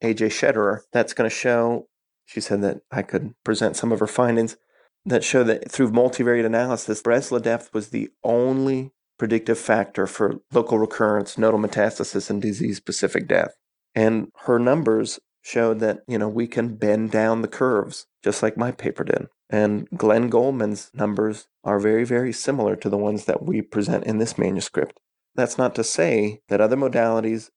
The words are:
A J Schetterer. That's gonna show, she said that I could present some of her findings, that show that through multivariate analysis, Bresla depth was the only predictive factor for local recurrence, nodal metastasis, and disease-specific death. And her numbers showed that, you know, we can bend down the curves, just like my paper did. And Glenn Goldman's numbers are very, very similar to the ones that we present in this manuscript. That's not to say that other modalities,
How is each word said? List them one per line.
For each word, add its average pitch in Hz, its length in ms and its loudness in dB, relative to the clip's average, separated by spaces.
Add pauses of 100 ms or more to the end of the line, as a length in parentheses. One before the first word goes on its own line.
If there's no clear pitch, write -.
A 113 120 0
J 110 140 0
Schetterer. 107 540 0 (120)
That's 117 200 0
gonna 110 180 0
show, 120 560 0 (380)
she - 160 -10
said 101 220 -2
that 98 180 -2 (100)
I 123 120 -4
could - 320 -6 (100)
present 110 320 0
some 117 160 -2
of 101 80 0
her 107 80 0
findings, 117 480 0 (480)
that 113 180 2
show 127 220 2
that - 260 0
through 123 220 2
multivariate 120 520 2
analysis, 113 560 -2
Bresla 120 400 0
depth 117 320 -4
was 107 180 -6
the 110 200 -6 (140)
only 131 640 0 (280)
predictive 113 400 0
factor 98 500 0
for - 320 -2 (120)
local 117 260 2
recurrence, 107 600 0
nodal 110 220 4
metastasis, 104 680 -2
and 101 140 -4
disease-specific 104 840 -2
death. - 260 0 (400)
And 110 460 2
her 123 180 2
numbers 120 600 0 (220)
showed 113 380 0
that, 107 280 0
you 120 100 -4
know, 107 100 -2
we 113 200 -4
can 117 260 -4
bend 107 380 0
down 113 300 2
the 110 60 -4
curves, - 580 -2 (160)
just - 200 -2
like 110 140 0
my 120 160 -2
paper - 320 -6
did. - 240 -2 (220)
And 107 400 0
Glenn 117 400 2
Goldman's 117 640 0
numbers 107 540 -2 (140)
are 101 160 0
very, 110 260 2
very 120 280 0
similar 113 440 -2
to 104 120 -6
the 101 80 0
ones 104 300 -2
that - 160 0
we 127 180 -2
present 104 440 -2
in 110 120 -2
this 113 220 -2
manuscript. - 600 -2 (360)
That's 123 240 -2
not 127 160 2
to 113 100 -2
say 110 640 0
that 101 120 2
other 110 160 4
modalities, 113 800 0